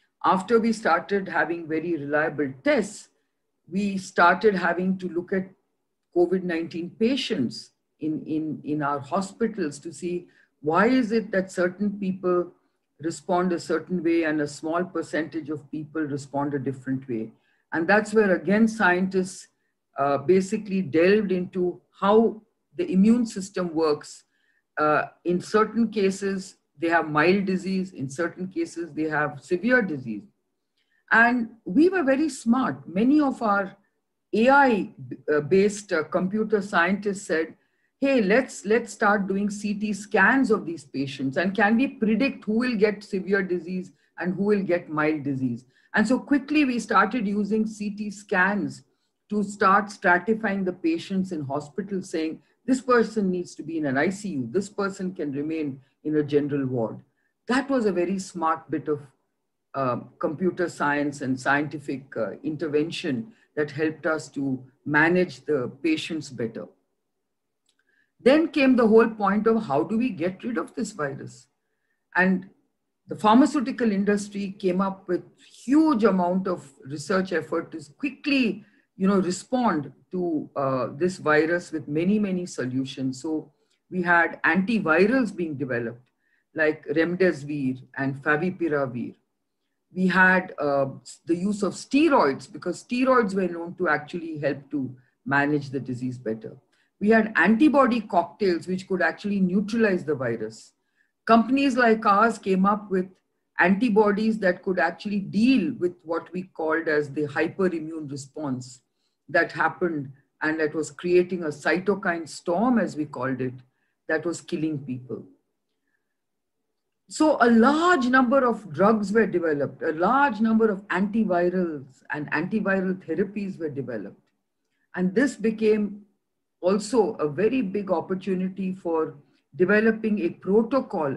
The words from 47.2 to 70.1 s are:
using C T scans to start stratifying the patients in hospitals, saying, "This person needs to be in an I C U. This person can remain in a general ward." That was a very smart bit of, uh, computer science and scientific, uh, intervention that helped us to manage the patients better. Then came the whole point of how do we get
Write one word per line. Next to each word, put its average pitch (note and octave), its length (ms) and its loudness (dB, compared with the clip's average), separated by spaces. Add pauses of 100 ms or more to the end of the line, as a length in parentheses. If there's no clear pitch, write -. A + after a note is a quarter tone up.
using G#3 400 0
C G#3 240 -8
T G#3 180 -10
scans F#3 760 -2 (460)
to G#3 140 -2
start G3+ 440 2
stratifying G3 760 0
the F3+ 100 -2
patients F3 600 -2
in D3+ 100 -6
hospitals, D3+ 640 -6
saying, D#3+ 320 -4 (240)
"This C4 160 0
person A3 480 2
needs F3+ 260 -4
to - 80 -12
be D#3+ 140 -8
in D3+ 80 -2
an C3 120 0
I E3 120 2
C F#3+ 200 -6
U. C3 200 -4
This F#3+ 200 -4
person F#3+ 440 -6
can D3 200 -6
remain D3 480 -6 (240)
in D3+ 100 -2
a D3+ 80 2
general C#3+ 420 0
ward." B2 360 -4 (460)
That B3 220 0
was B3+ 160 0
a G3+ 60 2
very F3 260 -2
smart D#3+ 540 -4
bit D3+ 160 -4
of, D3+ 140 -2 (720)
uh, C3 260 -2 (200)
computer E3+ 500 -2
science D3 520 -2
and C3 180 -2
scientific, C#3+ 800 -4
uh, G#2 140 -4 (120)
intervention D3+ 880 -4 (220)
that D3 160 -2
helped D#3 340 -4
us D#3 240 -4
to C3+ 340 -6 (220)
manage E3 600 2
the B2+ 240 -2 (140)
patients D#3 460 -4
better. A2+ 360 -8 (1500)
Then D#4 280 6
came C4 280 4
the A#3 120 6
whole A3+ 220 8
point G#3 380 0
of A3+ 180 4
how D3 180 0
do G3+ 140 -4
we B3+ 120 0
get F3+ 340 -4